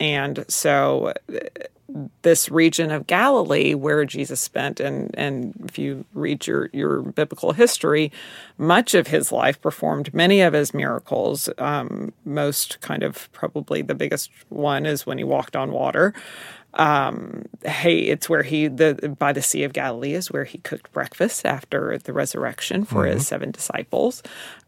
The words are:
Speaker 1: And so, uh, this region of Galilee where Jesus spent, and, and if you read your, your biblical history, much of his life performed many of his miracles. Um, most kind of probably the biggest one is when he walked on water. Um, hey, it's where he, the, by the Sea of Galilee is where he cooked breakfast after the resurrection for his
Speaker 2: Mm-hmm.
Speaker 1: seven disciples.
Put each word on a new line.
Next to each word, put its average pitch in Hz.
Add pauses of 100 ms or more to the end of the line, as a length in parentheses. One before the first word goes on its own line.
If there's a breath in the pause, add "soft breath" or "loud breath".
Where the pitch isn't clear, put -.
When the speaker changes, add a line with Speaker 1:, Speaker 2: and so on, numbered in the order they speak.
Speaker 1:
And 143
so, 139 (200)
uh, - (840)
this 165
region 165
of 151
Galilee 170
where 151
Jesus 135
spent, -
and, 139
and 139 (160)
if -
you 139 (100)
read 147
your, -
your 147
biblical 156
history, 156 (460 loud breath)
much 180
of 170
his 151
life 127
performed 147
many 185
of 175
his 147
miracles. 135 (100)
Um, 139 (120)
most 147
kind 151
of -
probably 151
the 139
biggest - (200)
one 147
is 147
when 131
he 131
walked 135
on 135
water. 135 (600 loud breath)
Um, 147 (180)
hey, 165
it's -
where 151
he, 151
the, 143
by 143
the 143
Sea 143
of 143
Galilee 135
is 180
where 143
he -
cooked -
breakfast -
after -
the -
resurrection 143
for -
his 127
Speaker 2:
Mm-hmm. 123
Speaker 1:
seven -
disciples. - (460 loud breath)